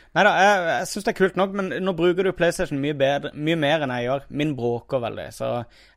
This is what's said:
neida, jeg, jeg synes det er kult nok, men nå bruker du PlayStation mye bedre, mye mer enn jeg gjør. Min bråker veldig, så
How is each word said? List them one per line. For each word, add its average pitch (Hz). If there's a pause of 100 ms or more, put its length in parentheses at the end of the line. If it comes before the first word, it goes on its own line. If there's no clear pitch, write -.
(140)
neida, 190
jeg, 190
jeg 160
synes 202
det 226
er -
kult 190
nok, 190
men 190
nå 185
bruker 180
du 190
PlayStation 165
mye 147
bedre, 139
mye 156
mer 156
enn 131
jeg 120
gjør. 131
Min 147
bråker 120
veldig, 101
så 120 (320)